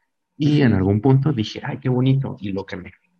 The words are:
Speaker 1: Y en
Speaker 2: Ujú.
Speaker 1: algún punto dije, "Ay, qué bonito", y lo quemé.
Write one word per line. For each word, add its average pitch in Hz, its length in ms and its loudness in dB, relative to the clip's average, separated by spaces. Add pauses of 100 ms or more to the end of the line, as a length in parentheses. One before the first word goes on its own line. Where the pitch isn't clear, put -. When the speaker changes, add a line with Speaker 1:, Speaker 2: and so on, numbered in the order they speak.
(360)
Speaker 1:
Y 147 260 2
en 131 100 4
Speaker 2:
Ujú. 98 60 2
Speaker 1:
algún 98 220 2
punto 135 320 4
dije, - 320 -6
"Ay, 143 160 -8
qué 131 80 -4
bonito", 127 520 0
y 98 120 -8
lo 95 140 -6
quemé. 92 260 -14 (280)